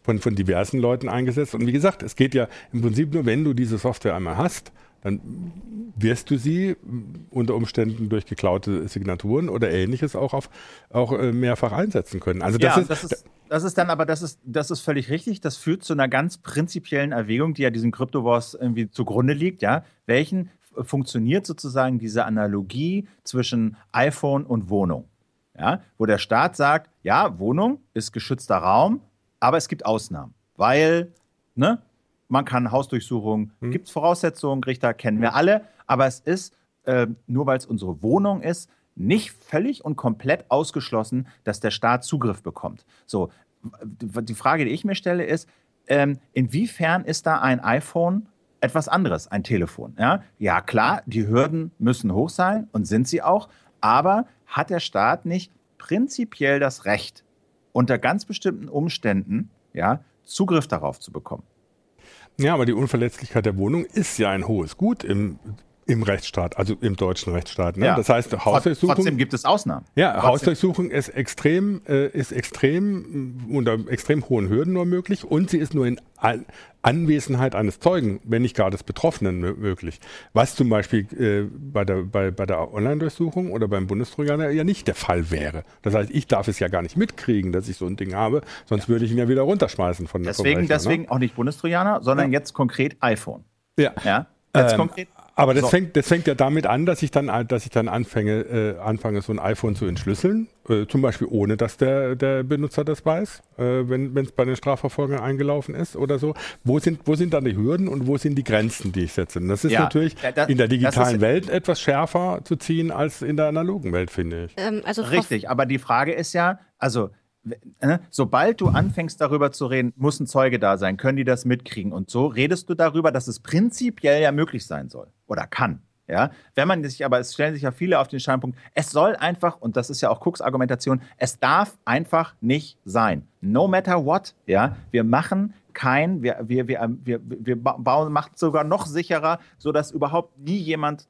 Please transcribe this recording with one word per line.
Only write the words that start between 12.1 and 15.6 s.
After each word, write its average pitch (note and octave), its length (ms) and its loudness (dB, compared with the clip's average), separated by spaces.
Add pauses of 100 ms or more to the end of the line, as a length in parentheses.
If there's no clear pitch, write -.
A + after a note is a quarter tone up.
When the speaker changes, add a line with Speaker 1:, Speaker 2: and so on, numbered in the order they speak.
Speaker 1:
können. F2+ 200 -2
Also G2 160 0
das - 200 6
Speaker 2:
Ja, F#3 60 6
Speaker 1:
ist - 80 -4
Speaker 2:
das D#3 140 -4
ist, - 200 -6 (240)
das D#3+ 160 0
ist F#3 120 -4
dann F3 140 2
aber, D#3 160 2
das E3 160 -2
ist, D#3 220 -10
das C3 260 -4
ist D#3+ 100 -4
völlig C3+ 300 -2
richtig. F#3 300 -4
Das - 160 -6
führt F3+ 260 -2